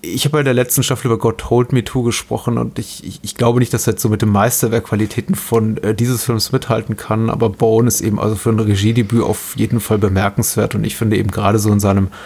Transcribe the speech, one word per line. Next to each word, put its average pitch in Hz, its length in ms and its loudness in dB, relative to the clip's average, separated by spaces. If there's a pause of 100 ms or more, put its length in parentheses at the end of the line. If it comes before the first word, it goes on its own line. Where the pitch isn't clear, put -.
ich 127 240 -6
habe 143 100 -8
bei 147 60 2
der 135 100 2
letzten 123 300 0
Staffel - 240 -2
über 113 120 2
God 110 200 -2
Told 120 340 0
Me 127 100 2
Too 127 200 -4
gesprochen 117 560 -2
und 117 200 -4
ich, - 280 -12
ich, - 160 -14
ich - 140 -10
glaube 120 220 2
nicht, 123 140 2
dass 117 140 -2
er 110 80 2
jetzt - 80 -8
so 110 80 2
mit 104 100 0
den 107 80 2
Meisterwerkqualitäten 107 1040 0
von, 110 440 0
äh, 107 160 0
dieses 120 300 0
Films 113 280 -2
mithalten 113 460 -2
kann, 110 320 0
aber 117 180 0
Bowen 113 380 2
ist 110 160 0
eben 104 180 0
also 107 160 0
für 117 140 -2
ein 107 100 2
Regiedebüt 107 640 2
auf - 340 -4
jeden 110 240 0
Fall 107 160 0
bemerkenswert 101 800 0
und 104 100 0
ich 104 100 -4
finde 107 220 0
eben 101 140 0
gerade 104 280 2
so 104 140 2
in 101 80 4
seinem, 98 280 2 (180)